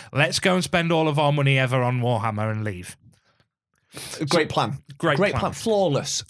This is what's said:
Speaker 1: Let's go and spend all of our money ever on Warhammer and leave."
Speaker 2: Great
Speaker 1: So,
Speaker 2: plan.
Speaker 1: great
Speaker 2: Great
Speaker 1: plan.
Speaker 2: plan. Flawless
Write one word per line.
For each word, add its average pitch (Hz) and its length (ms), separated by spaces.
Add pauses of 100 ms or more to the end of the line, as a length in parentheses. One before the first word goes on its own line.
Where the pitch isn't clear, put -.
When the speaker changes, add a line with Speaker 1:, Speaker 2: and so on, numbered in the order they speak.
(140)
Speaker 1:
Let's 160 260
go 185 160
and 180 80
spend 170 300
all 160 160
of 147 100
our 147 140
money 139 260
ever 131 240
on 123 180
Warhammer 110 480
and 107 140
leave." 90 320 (1300)
Speaker 2:
Great - 20
Speaker 1:
So, 160 160
Speaker 2:
plan. 135 300 (200)
Speaker 1:
great 151 200
Speaker 2:
Great 190 160
Speaker 1:
plan. 113 80
Speaker 2:
plan. 185 120
Flawless 190 760